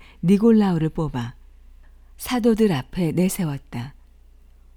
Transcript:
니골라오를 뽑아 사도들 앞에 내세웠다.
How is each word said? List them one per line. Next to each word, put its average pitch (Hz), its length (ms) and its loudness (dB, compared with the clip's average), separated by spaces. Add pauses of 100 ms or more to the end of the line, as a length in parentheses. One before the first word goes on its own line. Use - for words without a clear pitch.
(240)
니골라오를 196 640 2
뽑아 135 460 -6 (840)
사도들 220 560 0
앞에 156 400 -4
내세웠다. 143 840 -4 (840)